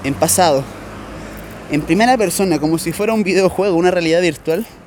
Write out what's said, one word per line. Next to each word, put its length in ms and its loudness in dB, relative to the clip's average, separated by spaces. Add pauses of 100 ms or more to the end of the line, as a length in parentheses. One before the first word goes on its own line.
en 100 -2
pasado, 500 2 (1080)
en 100 0
primera 360 2
persona, 420 0
como 180 0
si 140 -4
fuera 220 -2
un 100 0
videojuego, 520 2
una 140 4
realidad 320 2
virtual 440 -2 (220)